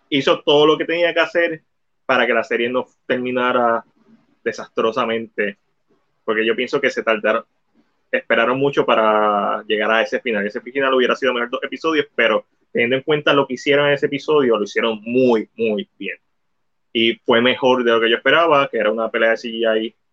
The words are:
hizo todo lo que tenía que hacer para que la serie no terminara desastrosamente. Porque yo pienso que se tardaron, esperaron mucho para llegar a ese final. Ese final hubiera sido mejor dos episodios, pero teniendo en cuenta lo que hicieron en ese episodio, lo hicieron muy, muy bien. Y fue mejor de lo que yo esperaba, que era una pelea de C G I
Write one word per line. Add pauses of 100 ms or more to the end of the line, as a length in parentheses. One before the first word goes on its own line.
hizo
todo
lo
que
tenía
que
hacer (440)
para
que
la
serie
no (200)
terminara (580)
desastrosamente. (680)
Porque
yo
pienso
que
se
tardaron, (680)
esperaron
mucho
para
llegar
a
ese
final.
Ese
final
hubiera
sido
mejor
dos
episodios,
pero (260)
teniendo
en
cuenta
lo
que
hicieron
en
ese
episodio,
lo
hicieron
muy,
muy
bien. (760)
Y (100)
fue
mejor
de
lo
que
yo
esperaba,
que
era
una
pelea
de
C
G
I (180)